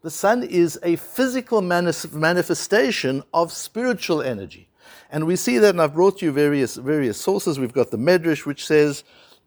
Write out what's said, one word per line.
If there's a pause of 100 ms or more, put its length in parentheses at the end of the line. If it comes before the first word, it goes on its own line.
The
sun
is
a
physical
manis-,
manifestation (100)
of
spiritual
energy. (420)
And
we
see
that,
and
I've
brought
you
various,
various
sources.
We've
got
the
Medrash,
which
says (440)